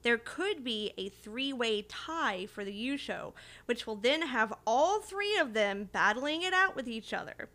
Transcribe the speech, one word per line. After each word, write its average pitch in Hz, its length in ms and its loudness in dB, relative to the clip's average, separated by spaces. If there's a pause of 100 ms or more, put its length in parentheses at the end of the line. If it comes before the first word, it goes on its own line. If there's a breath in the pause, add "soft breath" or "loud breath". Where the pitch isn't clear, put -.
there 233 160 4
could 339 460 -4
be 214 340 -4
a 196 100 -4
three-way 233 720 -2
tie 214 640 -4
for 208 180 -10
the 196 80 -6
Yusho, 220 600 -4 (340 loud breath)
which - 200 -2
will 220 100 -4
then 262 260 2
have 226 300 2 (140)
all 320 340 4
three 403 380 -2
of 262 160 2
them 202 380 2
battling 254 500 2
it 370 100 0
out 381 240 4
with 247 120 -4
each 226 260 -6
other. - 400 -6